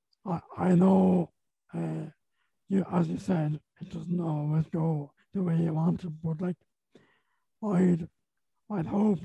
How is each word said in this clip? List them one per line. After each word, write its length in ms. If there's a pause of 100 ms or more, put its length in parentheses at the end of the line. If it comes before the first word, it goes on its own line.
(260)
I, 140 (180)
I 180
know, 560 (440)
uh, 320 (640)
you, 220
as 180
you 80
said, 420 (220)
it 100
doesn't 280
always 480
go 440 (220)
the 100
way 140
you 160
want 320
it, 60 (120)
but, 180
like, 160 (1040)
I'd 440 (640)
I'd 160
hope 380